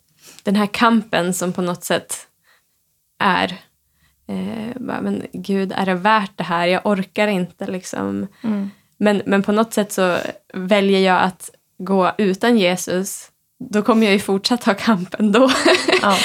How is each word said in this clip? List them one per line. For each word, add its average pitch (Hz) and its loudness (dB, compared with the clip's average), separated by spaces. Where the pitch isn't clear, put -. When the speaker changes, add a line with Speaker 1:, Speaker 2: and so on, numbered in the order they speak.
Speaker 1:
den 202 0
här 208 2
kampen 202 2
som 180 -4
på 185 -6
något 175 -4
sätt - -4
är, 185 0
eh, 214 -8
bara, - -8
men 202 -4
Gud, 190 -4
är 190 0
det 190 0
värt 202 0
det 185 -6
här? 170 0
Jag 180 0
orkar 208 0
inte, 185 -4
liksom. 196 -6
Speaker 2:
Mm. 202 -4
Speaker 1:
Men, 208 2
men 196 2
på 208 -2
något 220 0
sätt 208 -2
så 185 0
väljer 196 2
jag 185 4
att - -4
gå 185 0
utan 220 2
Jesus. 180 -2
Då 202 0
kommer 220 4
jag 196 4
ju 202 2
fortsatt 202 -2
ha 214 2
kampen 208 0
då. 262 6
<laughs> - 2
Speaker 2:
Ja. 202 2